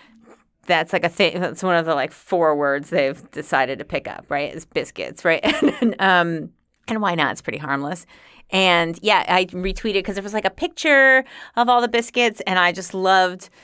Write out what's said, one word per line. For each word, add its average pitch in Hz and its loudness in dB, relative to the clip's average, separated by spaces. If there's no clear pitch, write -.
that's, 165 0
like, 185 -2
a 175 0
thing. 175 0
That's 170 -6
one 185 2
of 165 0
the, 160 0
like, 135 -4
four 165 0
words 143 -2
they've 139 -2
decided 135 -4
to 143 -12
pick - -6
up, - -14
right, 143 -4
is 160 -14
biscuits, - -8
right? 165 2
<laughs> 320 0
And, 233 0
um, 170 0
and 220 -4
why 190 -2
not? 147 0
It's - -8
pretty - -8
harmless. 147 -6
And, 170 4
yeah, 202 2
I 190 2
retweeted 190 -4
'cause 196 -6
it 196 -10
was, 202 -12
like, 214 -4
a 190 2
picture 269 4
of 240 2
all 240 6
the 240 -2
biscuits, 233 0
and 190 0
I 175 4
just 180 -10
loved, 185 2